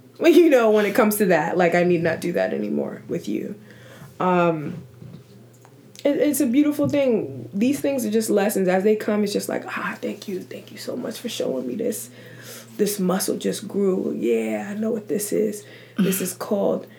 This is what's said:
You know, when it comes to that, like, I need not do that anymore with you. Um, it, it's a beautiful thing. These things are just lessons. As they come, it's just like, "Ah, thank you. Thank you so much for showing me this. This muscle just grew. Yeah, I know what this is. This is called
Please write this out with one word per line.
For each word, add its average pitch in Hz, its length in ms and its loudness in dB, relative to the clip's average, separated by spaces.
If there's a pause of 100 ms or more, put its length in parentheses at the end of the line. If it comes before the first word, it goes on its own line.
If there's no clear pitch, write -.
(220)
You 349 280 8
know, 233 220 6
when 214 140 4
it 196 100 -2
comes 214 220 4
to 208 100 2
that, 165 300 2
like, 175 180 4
I 175 80 4
need 175 200 2
not 165 160 0
do 175 140 -4
that 180 200 0
anymore 104 540 -4
with - 220 -6
you. - 260 -6 (640)
Um, 175 640 0 (1200)
it, 285 140 2
it's 294 240 2
a 285 40 2
beautiful 285 440 2
thing. 262 640 0
These 254 260 0
things 277 260 -2
are 208 60 -4
just 220 180 0
lessons. 202 380 2
As 185 160 2
they 214 140 4
come, 208 260 0
it's 190 80 -2
just 190 160 -4
like, - 180 -4
"Ah, - 360 -8
thank - 260 -8
you. 190 140 -8
Thank - 320 -16
you - 40 -18
so - 200 -8
much - 220 -8
for 233 100 -10
showing - 360 -4
me - 100 -6
this. - 340 -4 (640)
This 196 240 0
muscle 190 380 0
just 190 280 -4
grew. 196 480 0
Yeah, 220 640 -2
I - 20 -8
know 220 140 -2
what 220 160 -6
this - 240 -4
is. 208 320 -2 (340)
This 185 220 2
is 180 140 -4
called - 520 -2 (140)